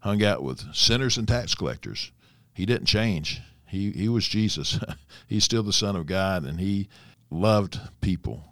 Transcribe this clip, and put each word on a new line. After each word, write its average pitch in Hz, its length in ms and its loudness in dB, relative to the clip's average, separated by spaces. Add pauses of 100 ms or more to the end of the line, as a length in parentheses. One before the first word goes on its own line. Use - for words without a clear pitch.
hung 104 240 2
out 92 180 2
with 65 320 -8
sinners 123 420 4
and 113 120 -2
tax 120 260 0
collectors. - 560 -6 (420)
He 95 140 -4
didn't 120 200 0
change. 104 540 0 (280)
He, 101 240 -4
he 95 160 -2
was 117 180 2
Jesus. - 540 0 (240)
<laughs> - 240 -20
He's 110 160 2
still 113 180 2
the 101 100 -2
Son 101 220 2
of 85 120 -2
God, 92 380 0
and 76 140 -6
he 98 300 0 (420)
loved 101 480 2 (220)
people, 76 520 -2